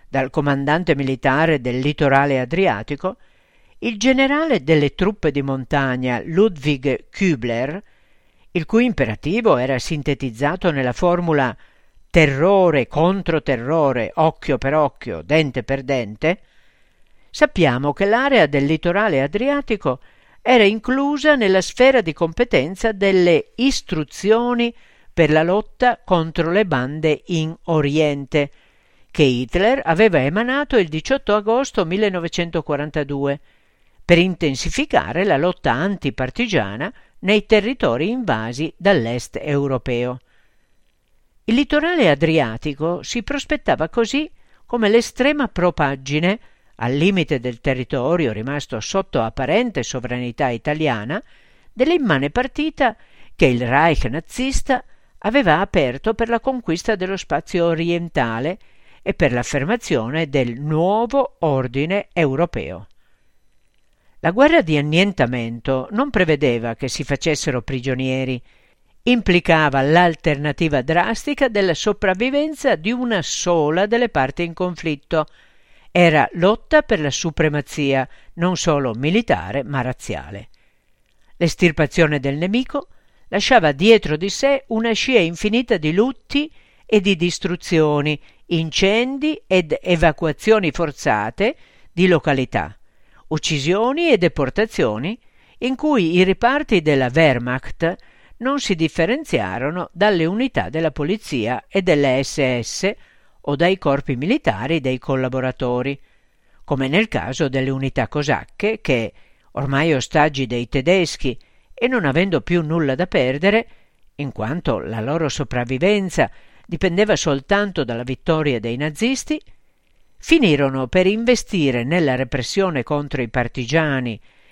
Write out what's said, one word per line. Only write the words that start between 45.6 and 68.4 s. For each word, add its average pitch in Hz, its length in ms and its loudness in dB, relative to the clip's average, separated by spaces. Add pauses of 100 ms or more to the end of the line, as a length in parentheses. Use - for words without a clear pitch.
al 120 160 -2
limite 160 460 0
del 120 200 -6
territorio 135 720 -2
rimasto 123 480 -6
sotto 190 420 -4
apparente 143 600 -2
sovranità 123 640 -4
italiana, 135 760 -4 (520)
dell'immane 220 560 2
partita 269 680 -2 (400)
che - 120 4
il 120 200 0
Reich 147 380 4
nazista 254 800 -2 (360)
aveva 202 400 2
aperto 175 540 0
per 226 160 -2
la 233 100 0
conquista 233 560 -2
dello 185 220 -6
spazio 170 480 -2
orientale 165 920 -2 (440)
e - 120 -4
per 135 200 2
l'affermazione 139 960 -2
del 127 300 -2
nuovo 202 800 0
ordine 143 760 -2
europeo. 131 720 -2 (1300)
La 160 120 0
guerra 294 300 4
di 156 160 0
annientamento 135 1120 0
non 254 180 -2
prevedeva 139 640 0
che 131 140 -6
si - 140 -8
facessero 139 580 -2
prigionieri, 131 800 -4 (600)